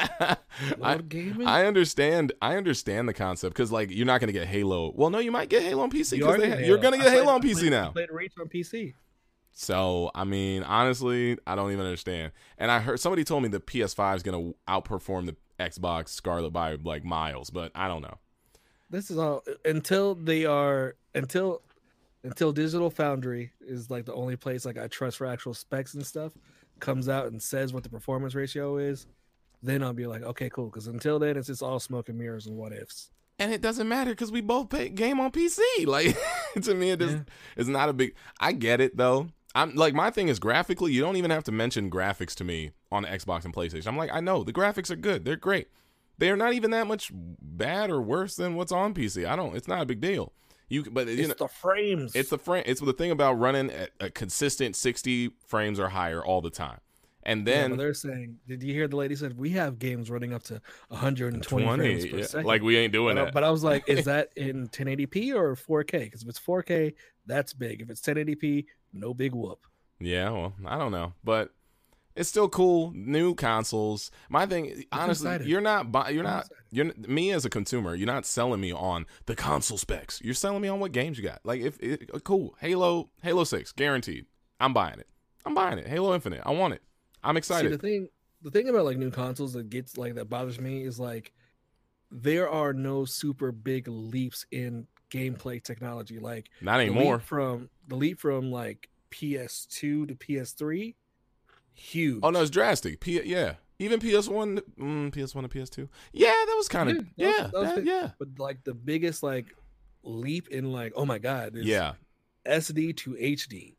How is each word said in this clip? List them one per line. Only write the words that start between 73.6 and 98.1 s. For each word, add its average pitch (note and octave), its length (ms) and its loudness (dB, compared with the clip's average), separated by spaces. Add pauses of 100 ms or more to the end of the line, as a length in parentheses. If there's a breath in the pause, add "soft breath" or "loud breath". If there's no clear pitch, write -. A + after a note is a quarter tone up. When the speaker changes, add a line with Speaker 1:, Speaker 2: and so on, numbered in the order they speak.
Speaker 1:
My F3 200 2
thing, F3 440 -4
Speaker 2:
I'm C3 100 0
Speaker 1:
honestly, E3+ 280 2
Speaker 2:
excited. D3+ 180 -2
Speaker 1:
you're F3+ 140 4
not G3+ 300 2
bu-, C3 200 2
you're D3+ 140 0
Speaker 2:
I'm - 60 0
Speaker 1:
not, F2 140 -2
Speaker 2:
excited. - 260 -20
Speaker 1:
you're C3 160 2
n-, A2 200 -8
me E3 240 2
as D3+ 140 0
a A2 60 0
consumer, G2+ 420 -2
you're F#2+ 140 -2
not B2+ 180 -2
selling A#2+ 340 0
me F#2 140 -2
on E2+ 320 -2 (220 loud breath)
the - 80 -4
console - 420 0
specs. - 460 -6
You're B2 100 -4
selling G3+ 280 -2
me G3 80 -2
on G3 100 -2
what F#3+ 120 -4
games B2+ 280 -2
you G2 40 -6
got. D2 220 -6
Like, A#2+ 160 -2
if C#3 180 -4
it, - 340 -4
uh, D3 60 -6
cool, F#3+ 400 0
Halo, F3 520 2 (100)
Halo F3 220 2
six, - 280 -2
guaranteed. B2+ 540 0 (340)
I'm C3 140 4
buying F2 260 0
it. - 80 -20 (380)
I'm D4+ 80 -4
buying F#4 240 2
it. D2+ 100 -8
Halo F3+ 280 2
Infinite, F2 280 -6
I - 80 -2
want E3 220 2
it. - 80 -8 (420)
I'm D3+ 120 2
Speaker 2:
See, - 20 4
Speaker 1:
excited. D#3+ 340 2
Speaker 2:
the D3 60 -2
thing, G3 320 -2 (320)
the D3+ 80 -12
thing G#3+ 180 4
about, A3+ 160 6
like, C3 140 2
new C3 140 -2
consoles B2+ 420 -4
that A#2 160 -8
gets, B2+ 260 -8
like, A#2+ 200 -6
that A#2 100 -6
bothers A#2+ 340 -6
me C3 240 -6
is, B2 160 -8
like, A#2 320 -8 (800)
there D3+ 400 2
are D3 240 2
no C3+ 320 0
super C3+ 460 -2
big B2 360 -4
leaps A#2 640 -6
in B2 360 -6 (240)
gameplay B2+ 520 -6
technology. A2+ 560 -10
Like, A2+ 300 -10 (120)
Speaker 1:
Not G#2+ 180 4
Speaker 2:
the A#2+ 60 6
leap G2+ 100 2
Speaker 1:
anymore. B2 240 6
Speaker 2:
from, B2+ 500 -2 (180)
the C3 80 -8
leap D3+ 240 0